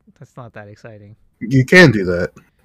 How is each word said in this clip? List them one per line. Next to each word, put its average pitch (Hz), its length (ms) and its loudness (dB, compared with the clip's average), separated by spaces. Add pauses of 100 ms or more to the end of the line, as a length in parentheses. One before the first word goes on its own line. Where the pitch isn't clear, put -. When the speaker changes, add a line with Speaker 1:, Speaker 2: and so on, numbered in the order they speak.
(180)
Speaker 1:
that's - 180 -20
not 120 180 -20
that 104 140 -20
exciting." 104 480 -20 (240)
Speaker 2:
You 127 260 -2
can 175 260 4
do 104 140 -4
that. 87 260 -6 (340)